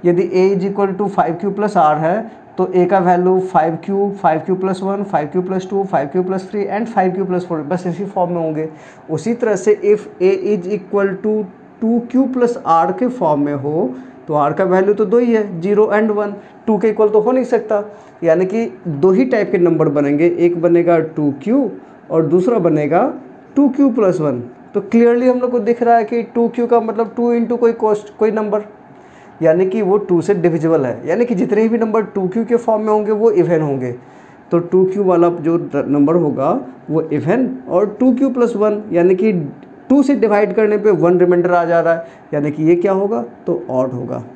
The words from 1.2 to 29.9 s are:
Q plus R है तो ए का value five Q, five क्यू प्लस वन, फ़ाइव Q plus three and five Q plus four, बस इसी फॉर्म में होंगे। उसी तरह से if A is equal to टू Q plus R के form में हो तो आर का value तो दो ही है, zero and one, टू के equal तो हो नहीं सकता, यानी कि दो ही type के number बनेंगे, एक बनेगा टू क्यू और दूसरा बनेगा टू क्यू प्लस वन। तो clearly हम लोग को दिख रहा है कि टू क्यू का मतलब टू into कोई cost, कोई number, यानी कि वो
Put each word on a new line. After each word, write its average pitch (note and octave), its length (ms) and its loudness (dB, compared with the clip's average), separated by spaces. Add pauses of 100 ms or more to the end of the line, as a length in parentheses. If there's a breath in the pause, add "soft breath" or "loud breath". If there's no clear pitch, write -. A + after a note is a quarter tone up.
Q G3+ 160 -4
plus G#3 240 -2
R D3+ 200 4
है E3+ 200 0 (380 loud breath)
तो F#3 160 -2
ए F3+ 120 4
का F#3+ 160 2
value F3+ 420 2
five E3 400 0
Q, G3 300 -2
five D#3+ 260 0
क्यू F#3 180 -2
प्लस F#3+ 260 -4
वन, G3 200 -4
फ़ाइव F#3 1040 -4
Q F#3 160 -2
plus F#3+ 260 -6
three G3+ 200 -4
and A3 180 -4
five F#3+ 240 0
Q F#3+ 140 -4
plus F3+ 200 -4
four, E3 160 -6
बस F3 260 -4
इसी F3+ 180 -6
फॉर्म F3+ 260 -4
में F3 60 -4
होंगे। D#3 320 -4 (400 loud breath)
उसी D#3+ 260 -4
तरह A3+ 220 -2
से G#3 280 2
if G#3 220 2 (140)
A F#3+ 140 4 (120)
is G3 240 -2
equal G3 480 -2
to G#3+ 240 -2 (380)
टू A3+ 180 0 (120)
Q B3+ 120 2 (100)
plus A#3+ 240 0 (120)
R F3 300 2
के B3+ 100 0
form D3+ 320 -2
में C#3+ 140 -2
हो D#3 380 -4 (300 loud breath)
तो D#3 120 -8
आर D3 180 2
का F#3 100 0
value F#3+ 300 2
तो G#3+ 120 0
दो G3+ 120 2
ही A#3+ 160 2
है, G3+ 280 -2
zero G#3 320 2
and G#3+ 160 2
one, G3+ 240 -2 (340 loud breath)
टू A3 100 2
के A3+ 120 2
equal G#3+ 200 2
तो G#3+ 100 4
हो A3 120 0
नहीं B3+ 140 2
सकता, G#3+ 380 -2 (400 loud breath)
यानी E3+ 220 2
कि A3+ 200 -2 (240)
दो D#3 220 2
ही G#3+ 140 4
type G#3+ 260 0
के G3+ 60 0
number E3 320 2
बनेंगे, D3 400 2
एक F3 320 0
बनेगा E3+ 380 4
टू D#3 420 -2
क्यू A#3+ 280 0 (420 loud breath)
और D#3+ 140 2
दूसरा F#3 340 2
बनेगा D#3 420 2 (540)
टू C#4+ 140 4
क्यू C#4 220 2
प्लस G3+ 280 2
वन। B2+ 240 -2 (300)
तो G3+ 80 -2
clearly A#3+ 480 2
हम B3 100 2
लोग B3 120 -2
को A#3+ 100 0
दिख A#3 220 -2
रहा A#3 140 4
है A3+ 60 2
कि A#3 220 -2
टू A#3 240 0
क्यू A#3 180 -2
का A#3 140 4
मतलब A3 340 -4
टू A#3+ 200 0
into A#3 220 -2
कोई A#3 180 2
cost, G#3+ 420 -2
कोई A3 140 2
number, G#3+ 320 -4 (760 loud breath)
यानी D#3+ 240 4
कि F#3+ 160 -2
वो G3 180 2